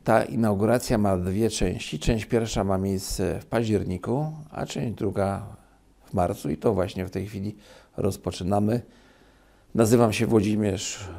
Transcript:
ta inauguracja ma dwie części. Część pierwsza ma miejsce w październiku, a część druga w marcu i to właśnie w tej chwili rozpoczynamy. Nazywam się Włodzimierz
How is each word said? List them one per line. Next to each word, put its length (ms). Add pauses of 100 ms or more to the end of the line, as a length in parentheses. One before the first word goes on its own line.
ta 200
inauguracja 760
ma 200
dwie 320
części. 500
Część 260
pierwsza 380
ma 140
miejsce 640
w 60
październiku, 880 (180)
a 140
część 300
druga 500 (600)
w 80
marcu 360
i 80
to 160
właśnie 320
w 60
tej 160
chwili 280 (420)
rozpoczynamy. 840 (960)
Nazywam 380
się 140
Włodzimierz 920